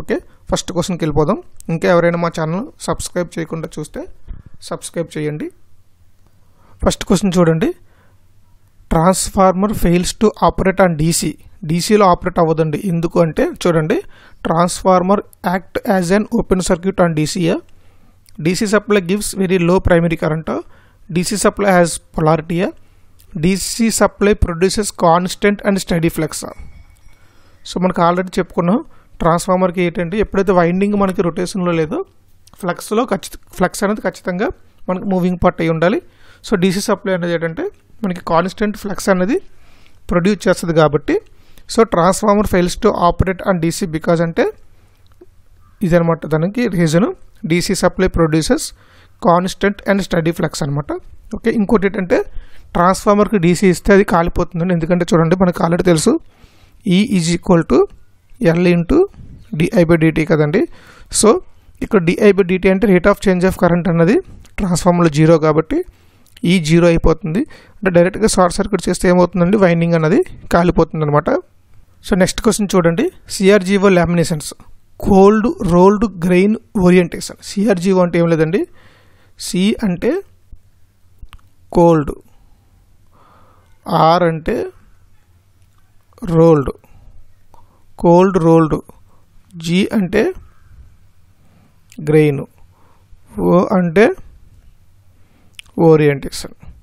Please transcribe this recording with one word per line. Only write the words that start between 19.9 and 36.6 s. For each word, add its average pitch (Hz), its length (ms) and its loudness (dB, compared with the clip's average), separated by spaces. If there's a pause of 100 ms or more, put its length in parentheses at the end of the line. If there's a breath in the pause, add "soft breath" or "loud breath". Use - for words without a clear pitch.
current. 160 260 -4 (680 soft breath)
D 180 140 -2
C 208 160 -4
supply 202 340 0
has 170 120 2 (240)
polarity. 165 440 0 (840)
D - 20 2 (260)
C 226 180 0 (120)
supply 202 300 2 (140)
produces 185 420 -2 (160)
constant 180 640 0
and 196 160 0
steady 165 320 0
flux. 156 160 -4 (1400 soft breath)
So - 160 -6
మనకు 185 220 -2
already 180 300 -2
చెప్పుకున్నాం, 180 400 0 (440 soft breath)
ట్రాన్స్‌ఫార్మర్‌కి 180 640 0
ఏంటంటే 170 400 -4
ఎప్పుడైతే 196 340 -2
వైండింగ్ 190 420 0
మనకి 190 260 -2
రొటేషన్‌లో 175 520 -4
లేదో 160 200 -4 (600)
ఫ్లక్స్లో 202 420 -4 (100)
ఖచ్చిత-, - 280 -8 (160)
ఫ్లక్స్ - 280 -2
అనేది 208 200 -4
ఖచ్చితంగా 185 420 -6 (420)
మనకి 185 240 -6
మూవింగ్ 180 300 0
పార్ట్ 180 200 0
అయి 165 120 0
ఉండాలి. 175 240 0 (480 soft breath)
So - 60 -2 (100)